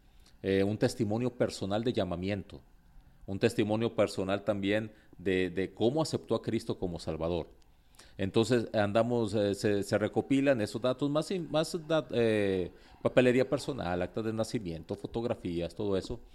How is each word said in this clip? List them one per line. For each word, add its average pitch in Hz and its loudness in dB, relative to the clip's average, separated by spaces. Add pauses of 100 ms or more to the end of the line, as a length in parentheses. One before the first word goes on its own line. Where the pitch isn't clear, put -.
(420)
eh, 98 2
un 107 0
testimonio 120 0
personal 107 -2
de 123 0
llamamiento, 92 -2 (680)
un 98 -6
testimonio 113 2
personal 101 0
también 104 0 (260)
de, 92 2
de 90 -4
cómo 123 2
aceptó - -2
a 107 -2
Cristo 113 -4
como 87 -4
Salvador. 82 -2 (720)
Entonces, 113 2
andamos, 113 2
eh, 101 2
se, 101 0
se 107 0
recopilan 123 2
esos 107 -4
datos, 127 0
más 151 -2
in-, 175 -4
más 156 -2 (120)
dat-, 156 0
eh, 104 2 (300)
papelería 123 4
personal, 92 -2
actas 98 -4
de 110 -2
nacimiento, 92 -4
fotografías, 92 -4
todo 101 -2
eso. - -6 (160)